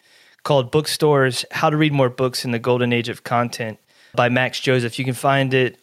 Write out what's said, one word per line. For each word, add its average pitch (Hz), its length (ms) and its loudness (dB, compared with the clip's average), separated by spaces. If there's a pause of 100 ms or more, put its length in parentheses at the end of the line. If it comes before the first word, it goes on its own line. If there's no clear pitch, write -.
(440)
called 135 260 0
Bookstores, 147 800 0
How 160 220 0
to 151 60 0
Read 156 140 2
More 135 200 2
Books 127 340 -4
in 127 60 -4
the 117 80 -2
Golden 123 340 0
Age 120 160 0
of 104 140 -12
Content 120 560 -4 (340)
by 123 160 2
Max 127 300 -2
Joseph. 127 400 -2
You 131 60 -4
can 127 100 -4
find 135 400 0
it 127 280 0